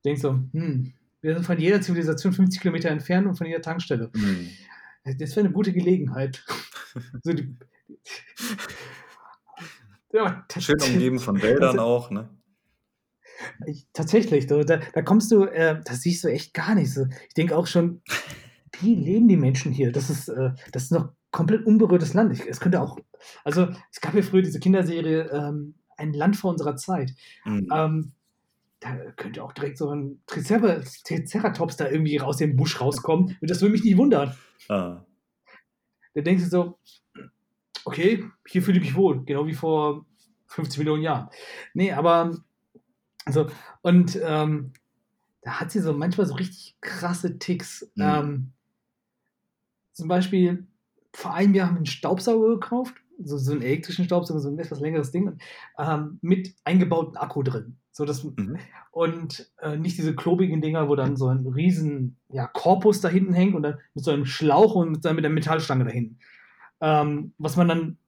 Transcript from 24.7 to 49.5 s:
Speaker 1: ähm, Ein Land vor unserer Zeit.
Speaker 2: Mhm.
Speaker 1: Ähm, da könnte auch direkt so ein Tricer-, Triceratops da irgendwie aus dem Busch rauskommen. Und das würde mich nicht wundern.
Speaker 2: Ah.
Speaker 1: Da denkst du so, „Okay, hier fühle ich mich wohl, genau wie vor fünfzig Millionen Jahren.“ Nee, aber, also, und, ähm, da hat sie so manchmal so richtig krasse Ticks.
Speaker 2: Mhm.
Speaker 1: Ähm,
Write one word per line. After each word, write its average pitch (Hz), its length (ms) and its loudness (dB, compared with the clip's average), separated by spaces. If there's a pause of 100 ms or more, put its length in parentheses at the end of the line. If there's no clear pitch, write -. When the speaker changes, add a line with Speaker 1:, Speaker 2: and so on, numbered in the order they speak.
Speaker 1:
ähm, 147 440 -6 (240)
Ein 151 140 -4
Land 170 240 2
vor 185 140 -2
unserer 147 260 -4
Zeit. 135 380 -4 (300)
Speaker 2:
Mhm. 104 280 -4
Speaker 1:
Ähm, 156 400 0 (680)
da 131 140 -10 (220)
könnte - 260 -12
auch 107 100 -14
direkt 139 260 -10
so 147 120 -4
ein 139 360 -8
Tricer-, 208 560 2 (220)
Triceratops 180 720 -4
da 143 120 -4
irgendwie 147 320 0
aus 135 160 -4
dem 135 200 0
Busch 131 240 0
rauskommen. 160 600 0
Und 156 100 -4
das 175 120 -2
würde 208 100 6
mich 226 120 0
nicht 196 120 6
wundern. 175 380 4 (340)
Speaker 2:
Ah. 90 320 -4 (1120)
Speaker 1:
Da 151 60 -2
denkst 175 240 4
du 170 60 -2
so, 175 280 0 (1080)
„Okay, 190 400 0 (220)
hier 180 160 0
fühle 180 160 4
ich 151 60 2
mich 131 100 -2
wohl, 160 300 2
genau 143 220 -2
wie 156 80 -4
vor 151 520 -2 (400)
fünfzig 135 320 -8
Millionen 151 240 0
Jahren.“ 151 260 -4 (460)
Nee, 185 180 0
aber, 170 440 2 (880)
also, 139 240 0 (340)
und, 175 400 4
ähm, 151 500 -2 (720)
da - 180 -10
hat 170 100 -8
sie 208 100 -2
so 160 120 0
manchmal 175 340 0
so 135 80 -6
richtig - 460 -8
krasse 175 580 -6
Ticks. - 560 -8
Speaker 2:
Mhm. 151 100 -2
Speaker 1:
Ähm, 147 480 -2 (1400)